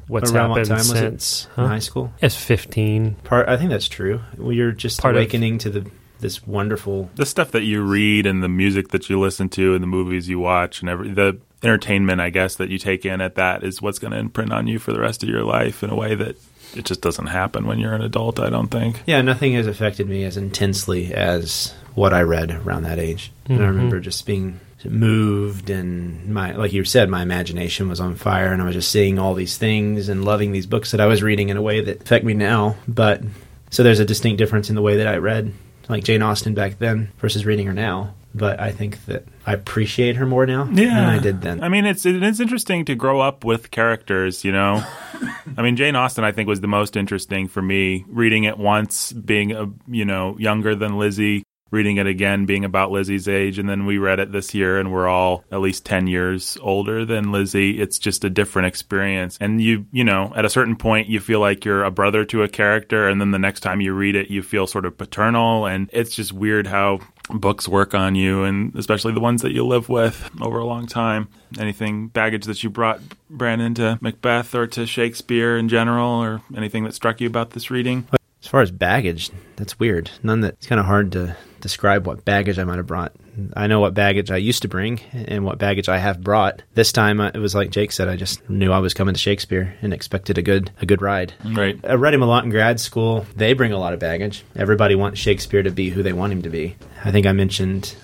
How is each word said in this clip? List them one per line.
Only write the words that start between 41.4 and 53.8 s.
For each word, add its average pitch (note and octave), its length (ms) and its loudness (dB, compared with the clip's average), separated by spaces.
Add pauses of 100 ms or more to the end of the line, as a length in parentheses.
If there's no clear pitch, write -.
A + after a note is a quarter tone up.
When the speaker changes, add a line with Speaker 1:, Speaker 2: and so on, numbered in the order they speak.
Speaker 2:
then. F2 200 -6
Speaker 3:
I E3+ 60 -2
mean, G3+ 160 2
it's, G3 220 -2
it's F#3+ 340 2
interesting A3 460 -2
to C#3+ 80 -2
grow C3+ 260 2
up C3+ 240 -2
with A2+ 260 0
characters, G2+ 720 0
you G2 100 0
know? G2 300 2 (380)
Speaker 2:
<laughs> - 380 -10
Speaker 3:
I - 20 -4
mean, A#2+ 160 2
Jane C#3 200 2
Austen, B2 280 0
I G#2+ 80 2
think, G#2 160 -2
was G2+ 140 0
the G#2 40 -2
most G#2 300 0
interesting G2 500 -2
for F#2+ 140 -6
me. F#2+ 480 0
Reading A2 360 2
it G#2+ 120 -2
once, G#2 560 -2
being, G#2 400 0
a, G#2+ 180 -6 (160)
you A#2 200 -2
know, F#2+ 320 -2
younger G#2+ 360 0
than G#2 240 -2
Lizzie, G#2 440 0 (280)
reading G#2 280 2
it G2 80 0
again, G2 400 0
being G2 180 0
about F#2+ 260 0
Lizzie's G2 380 -2
age, G2 300 0
and G2+ 100 -2
then G2+ 180 -2